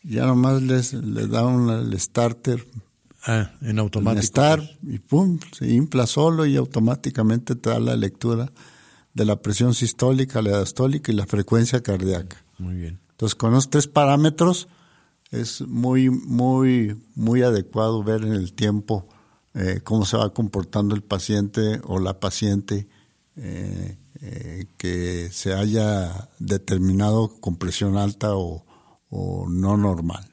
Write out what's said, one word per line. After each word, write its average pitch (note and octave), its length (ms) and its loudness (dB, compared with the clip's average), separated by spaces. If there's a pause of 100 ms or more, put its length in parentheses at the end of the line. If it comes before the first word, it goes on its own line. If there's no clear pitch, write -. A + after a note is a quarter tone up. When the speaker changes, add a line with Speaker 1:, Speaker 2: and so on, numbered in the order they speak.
Speaker 1:
ya B2+ 240 -2
nomás C3 360 2
les, B2+ 300 0
les A2 360 -4
da A2+ 160 0
un, B2 260 2
el A2+ 300 -2
starter. A#2 680 -2 (600)
Speaker 2:
Ah, A2+ 220 0 (100)
en A2 200 -2
automático, G#2 400 0
Speaker 1:
En G2+ 60 0
start, D3+ 380 2 (180)
Speaker 2:
pues. C#3 120 -8
Speaker 1:
y G#2+ 60 -8
pum, E3+ 400 2 (120)
se C3 160 -4
infla B2 380 2
solo D#3+ 400 2
y C#3 100 2
automáticamente A#2+ 1000 0
te A#2 140 -2
da A2+ 100 0
la A#2+ 160 0
lectura A#2 560 -2 (640)
de G#2+ 100 0
la G#2 180 0
presión A#2 320 2
sistólica, B2+ 680 0
la G2+ 160 2
diastólica C3 520 -2
y A2 60 2
la G2+ 100 -2
frecuencia A#2 560 2
cardíaca. F#2 600 -2 (140)
Speaker 2:
Muy F#2 180 -6
bien. F2 240 -10 (100)
Speaker 1:
Entonces, - 240 -4
con A#2 180 0
esos C3 160 4
tres C#3+ 200 2
parámetros, D#3 800 2 (640)
es A#2 300 -8
muy, B2+ 460 2
muy, B2+ 880 2 (200)
muy A#2 260 2
adecuado A2 600 2
ver A2 180 0
en A2 100 -2
el F#2+ 200 -2
tiempo, G#2 560 -2 (460)
eh, F#2+ 280 -2
cómo A2 220 0
se G#2+ 120 0
va G#2+ 160 0
comportando G#2 640 -2
el G2+ 80 -4
paciente G#2 800 0
o F#2+ 160 -4
la F#2+ 220 -4
paciente, G2+ 680 -2 (480)
eh, F#2 640 -10 (240)
eh, F#2+ 460 -12 (100)
que F2+ 560 -6
se F#2+ 200 -4
haya G2+ 760 0 (100)
determinado G2 1000 0
con F2 160 -4
presión F#2+ 400 -2
alta G2+ 400 -2
o, E2+ 280 -6 (460)
o F#2 380 -6
no F#2+ 280 2
normal. F2 560 -2